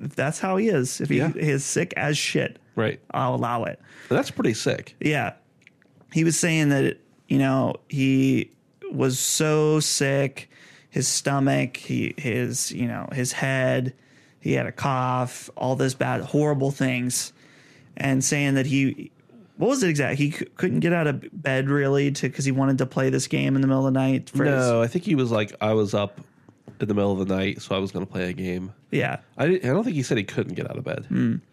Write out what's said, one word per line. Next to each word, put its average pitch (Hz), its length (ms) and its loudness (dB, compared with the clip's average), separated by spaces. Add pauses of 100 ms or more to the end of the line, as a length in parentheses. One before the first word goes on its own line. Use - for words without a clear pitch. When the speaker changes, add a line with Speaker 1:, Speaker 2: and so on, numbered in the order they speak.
Speaker 1:
if 143 140 -10
that's 143 240 -2
how 190 200 0
he 220 100 2
is, 139 320 0
if - 100 -4
he 143 80 2
Speaker 2:
Yeah. 151 160 2
Speaker 1:
is 143 300 0
sick - 320 -2
as 147 200 -2
shit, - 420 -2 (180)
Speaker 2:
Right. 110 240 -2 (100)
Speaker 1:
I'll 127 240 -2
allow 120 300 -2
it. - 160 -8 (280)
Speaker 2:
That's - 220 0
pretty 165 240 0
sick. - 460 -4
Speaker 1:
Yeah. 139 320 0 (800)
He 160 120 2
was 165 140 2
saying 160 320 4
that, 135 280 2 (300)
you 135 100 2
know, 135 360 2 (140)
he 135 640 2 (420)
was 131 260 0
so 156 640 2
sick, 139 680 0 (400)
his 131 200 -2
stomach, 139 680 0
he, - 400 -4
his, 123 560 -4
you 120 140 -4
know, 107 260 -6
his 127 200 -4
head, 131 600 0 (480)
he 143 140 -2
had 131 120 -2
a 85 60 -8
cough, 127 840 -2
all 131 200 -2
this 131 180 0
bad, 127 280 -2
horrible 147 480 0
things, 127 600 -4 (640)
and 135 280 0
saying 143 300 2
that 135 120 2
he, 139 440 0 (480)
what 190 100 2
was 262 140 2
it 185 80 4
exact? 143 280 0
He 147 120 2
c-, - 160 -8 (100)
couldn't 180 240 0
get 170 140 2
out 170 120 2
of 135 240 -2
bed 135 380 -2
really 139 440 2
to, 139 180 -4
'cause 135 160 -6
he 139 60 2
wanted 135 260 2
to 131 80 0
play 131 240 0
this 131 180 0
game 135 260 0
in 135 60 2
the 135 80 4
middle 135 180 2
of 135 60 2
the 131 80 2
night 135 300 0
for 139 140 0
his 143 100 4 (120)
Speaker 2:
No, 117 140 4
I 117 60 4
think 180 180 -4
he 208 100 2
was 131 160 2
like, 107 300 0
"I 107 140 2
was 104 200 2
up 101 260 -2 (600)
in - 80 0
the 104 60 0
middle 101 180 2
of 95 160 0
the 95 80 0
night, 98 260 -2
so - 140 -2
I - 20 0
was 95 140 -2
gonna 92 140 -6
play 92 240 -4
a - 20 -6
game." 92 400 -6 (180)
Speaker 1:
Yeah. - 280 -2 (200)
Speaker 2:
I 139 80 0
didn't, 170 240 2
I - 40 2
don't 185 100 0
think - 100 -2
he 143 80 0
said 127 160 0
he 101 60 0
couldn't 98 300 -4
get 80 140 -6
out - 100 -8
of - 60 -10
bed. - 220 -6
Speaker 1:
Hmm. 117 300 0 (160)